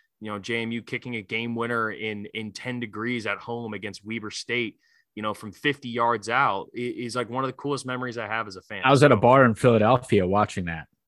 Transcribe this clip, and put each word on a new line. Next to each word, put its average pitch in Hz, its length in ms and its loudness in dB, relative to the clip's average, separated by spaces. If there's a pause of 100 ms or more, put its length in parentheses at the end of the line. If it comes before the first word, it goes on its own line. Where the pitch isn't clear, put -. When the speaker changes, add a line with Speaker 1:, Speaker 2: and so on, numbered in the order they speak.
(220)
Speaker 1:
you 107 100 -10
know, 101 80 -6
J 117 220 -4
M 113 100 -6
U 117 100 -6
kicking 123 340 -10
a 110 60 -6
game 113 340 -6
winner 117 360 -2
in, 107 420 -8
in 107 180 -8
ten 123 280 -8
degrees 113 460 -6
at 101 140 -4
home 120 340 -8
against 101 320 -12
Weber 107 260 -8
State, 120 460 -6 (380)
you 104 60 -10
know, 107 120 -2
from 104 180 -12
fifty 139 380 -4
yards 117 400 -2
out 117 460 0
i-, 113 40 -8
is, 120 360 -6
like, 120 140 -4
one 131 140 -4
of 131 40 -2
the 131 60 -6
coolest 135 320 -6
memories 127 320 -8
I 110 100 -8
have 110 200 -4
as 95 80 -14
a 92 60 -16
fan. 98 240 -12
Speaker 2:
I 131 60 8
was 139 120 8
at 143 80 10
a 120 40 8
Speaker 1:
So 101 40 4
Speaker 2:
bar 127 260 8
in 117 80 4
Philadelphia 113 720 4
watching 98 400 0
that. 82 220 -8 (200)